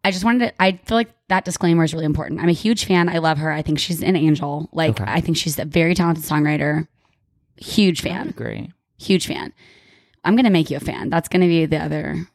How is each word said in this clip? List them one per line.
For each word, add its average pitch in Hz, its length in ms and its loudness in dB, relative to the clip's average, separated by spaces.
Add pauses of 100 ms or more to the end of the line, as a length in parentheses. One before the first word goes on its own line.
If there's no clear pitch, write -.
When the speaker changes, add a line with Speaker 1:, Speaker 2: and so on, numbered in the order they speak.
Speaker 1:
I 202 80 2
just 185 140 -6
wanted 240 240 2
to, - 140 -2
I 190 240 2
feel 226 100 0
like 233 140 0 (180)
that 190 160 0
disclaimer 170 400 2
is 156 80 -2
really 160 140 -4
important. 151 340 -4
I'm 170 80 2
a 170 40 4
huge 214 340 0
fan. 175 240 2
I 165 80 -2
love 160 200 2
her. 156 140 -2
I 151 80 -4
think 151 180 -2
she's 165 240 -4
an 185 140 2
angel. 151 560 0
Like, 160 280 0
Speaker 2:
Okay. - 60 -4
Speaker 1:
I 127 140 0
think 160 160 -2
she's 156 220 -4
a - 80 -6
very 165 280 2
talented 170 300 0
songwriter. 151 640 0 (720)
Huge - 480 0
Speaker 2:
I - 20 -4
would 170 60 -4
Speaker 1:
fan. - 160 -8
Speaker 2:
agree. - 420 -10 (260)
Speaker 1:
Huge - 280 0
fan. - 260 -8 (720)
I'm 180 100 2
gonna 247 160 4
make 165 200 4
you - 80 -4
a - 20 -6
fan. - 300 -6
That's 165 180 0
gonna 180 200 4
be 165 180 4
the 156 160 -2
other 151 520 -6